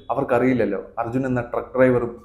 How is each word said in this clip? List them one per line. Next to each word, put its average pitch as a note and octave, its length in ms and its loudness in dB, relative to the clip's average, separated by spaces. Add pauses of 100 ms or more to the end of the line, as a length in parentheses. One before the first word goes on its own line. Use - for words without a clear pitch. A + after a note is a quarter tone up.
(140)
അവർക്കറിയില്ലല്ലോ A#2+ 680 0 (200)
അർജുൻ A#2+ 280 -4
എന്ന B2 220 0
ട്രക്ക് A#2 260 -6
ഡ്രൈവറും B2 360 4 (120)